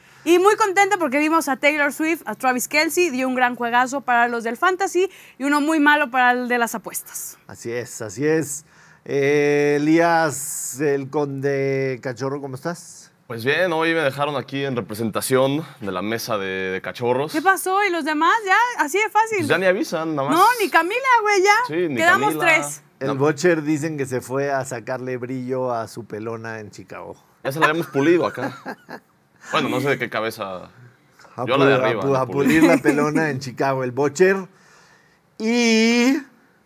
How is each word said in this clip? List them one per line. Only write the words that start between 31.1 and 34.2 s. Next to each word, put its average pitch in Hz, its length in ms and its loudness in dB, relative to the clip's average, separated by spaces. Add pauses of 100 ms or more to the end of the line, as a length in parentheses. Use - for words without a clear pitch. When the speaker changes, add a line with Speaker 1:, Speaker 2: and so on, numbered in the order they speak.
Speaker 2:
A 120 100 -6
Speaker 3:
Yo 120 100 2
la 139 100 4
de 139 100 4
Speaker 2:
pu-, - 40 0
a 127 60 0
Speaker 3:
arriba, 117 160 -2
Speaker 2:
pu-, 139 100 0
Speaker 3:
la 131 100 2
Speaker 2:
a 131 40 -2
Speaker 3:
pulí. 123 60 -6 (240)
Speaker 2:
pulir 160 80 4
la 160 140 8
pelona 147 520 0
en 135 80 -4
Chicago, 131 460 -2
el 127 80 -4
Butcher. 147 440 2 (1040)